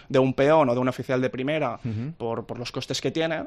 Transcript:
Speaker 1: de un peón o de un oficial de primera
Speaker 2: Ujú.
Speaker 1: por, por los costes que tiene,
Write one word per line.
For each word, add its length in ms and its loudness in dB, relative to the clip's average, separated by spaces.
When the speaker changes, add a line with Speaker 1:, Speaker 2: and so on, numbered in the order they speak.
Speaker 1:
de 100 4
un 140 4
peón 360 6
o 40 4
de 60 0
un 80 2
oficial 340 -2
de 80 2
primera 540 -4
Speaker 2:
Ujú. 340 -6
Speaker 1:
por, 280 -6
por 120 -10
los 140 -10
costes 300 -6
que 100 -2
tiene, 360 -2